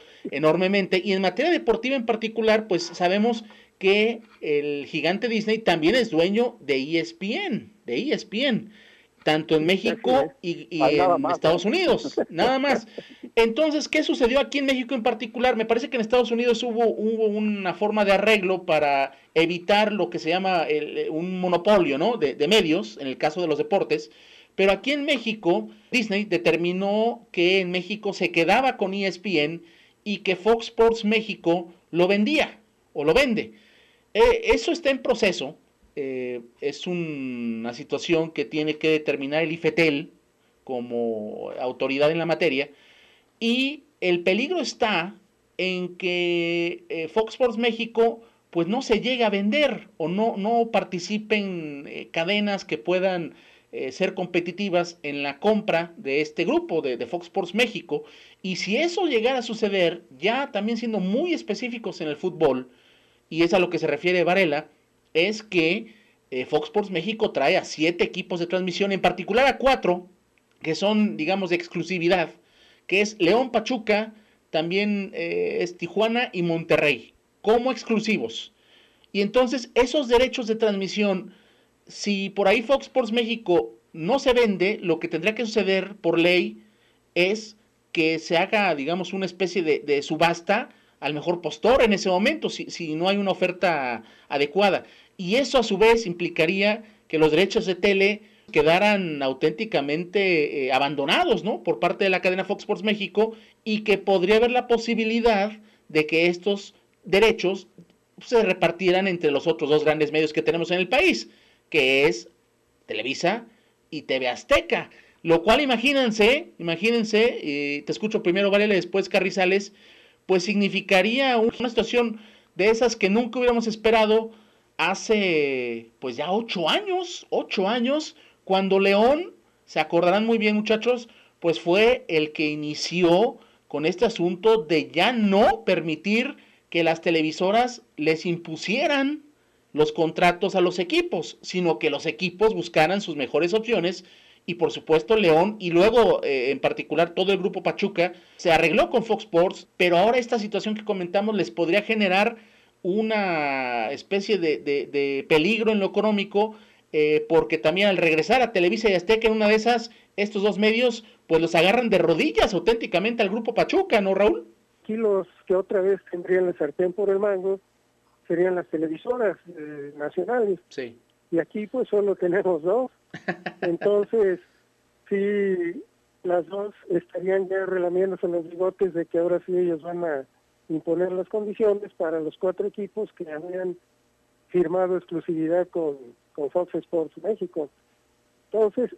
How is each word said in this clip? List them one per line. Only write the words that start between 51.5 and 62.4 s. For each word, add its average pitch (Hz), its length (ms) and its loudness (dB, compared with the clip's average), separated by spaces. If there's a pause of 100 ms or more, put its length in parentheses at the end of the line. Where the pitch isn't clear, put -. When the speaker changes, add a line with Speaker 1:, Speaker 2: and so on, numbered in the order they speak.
Speaker 1:
eh, - 240 -12
cadenas 196 520 -2
que 156 140 -6
puedan, 180 560 -2 (400)
eh, 131 180 -6
ser 185 220 -2
competitivas 175 920 -4
en 143 200 -6
la 139 160 -8
compra 180 580 0
de 135 240 -2
este 151 240 -2
grupo 277 360 0
de, 127 140 -2
de 120 100 -6
Fox 170 200 -8
Sports 185 280 -6
México. 202 520 -4 (360)
Y 185 140 -6
si 208 220 -4
eso 349 300 0
llegara 247 320 0
a - 20 -2
suceder, 196 640 -2 (140)
ya 247 360 -2
también 214 240 -2
siendo 220 240 -4
muy 269 320 0
específicos 226 640 -6
en 160 80 -6
el 147 80 -4
fútbol, 147 540 0 (600)